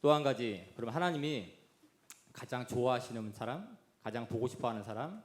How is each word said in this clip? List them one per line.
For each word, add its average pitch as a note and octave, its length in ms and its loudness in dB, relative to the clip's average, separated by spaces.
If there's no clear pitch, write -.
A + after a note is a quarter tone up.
또 D3 100 8
한 D3 120 8
가지, A2 520 0
그럼 A#2 200 -4
하나님이 D3+ 580 0
가장 B2 340 -6
좋아하시는 A#2+ 680 0
사람, F3+ 420 -6
가장 A2+ 240 -4
보고 A#2+ 220 0
싶어하는 A2+ 360 -2
사람 C#3 400 -8